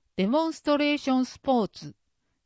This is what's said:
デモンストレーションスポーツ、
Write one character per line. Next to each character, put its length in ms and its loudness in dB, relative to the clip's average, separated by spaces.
デ 120 0
モ 200 2
ン 60 -4
ス 80 -14
ト 160 2
レ 160 2
ー 40 -2
シ 140 -2
ョ 60 2
ン 80 2
ス 140 -20
ポ 260 2
ー 20 -12
ツ、 280 -16